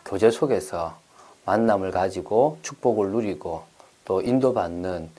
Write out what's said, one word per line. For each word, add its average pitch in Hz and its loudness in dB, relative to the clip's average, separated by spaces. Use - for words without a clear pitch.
교제 107 4
속에서 87 -2
만남을 101 2
가지고 98 0
축복을 107 0
누리고 95 -4
또 95 0
인도받는 90 0